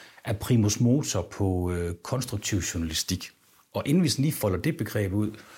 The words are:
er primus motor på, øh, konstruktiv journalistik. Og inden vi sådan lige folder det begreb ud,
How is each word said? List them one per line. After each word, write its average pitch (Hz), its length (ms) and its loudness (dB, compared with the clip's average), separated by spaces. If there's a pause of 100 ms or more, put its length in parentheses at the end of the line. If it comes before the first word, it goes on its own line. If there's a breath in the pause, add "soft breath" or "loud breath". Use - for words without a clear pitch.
(240 loud breath)
er 120 80 -2
primus 104 480 2
motor 120 500 2
på, 92 400 0
øh, 87 240 -2
konstruktiv - 640 -4
journalistik. 82 720 -4 (440 soft breath)
Og 107 120 -2
inden 165 160 4
vi 156 60 4
sådan 127 140 0
lige 147 120 2
folder 92 240 0
det 160 180 -2
begreb 104 360 -2
ud, 101 180 0 (280 loud breath)